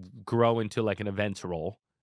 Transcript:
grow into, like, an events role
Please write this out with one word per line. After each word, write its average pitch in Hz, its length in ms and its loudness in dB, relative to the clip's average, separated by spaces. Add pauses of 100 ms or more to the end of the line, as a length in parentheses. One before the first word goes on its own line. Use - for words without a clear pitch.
(240)
grow 117 380 4
into, 110 200 -2
like, 104 200 0
an 104 60 -2
events 101 360 -2
role 90 380 -6 (220)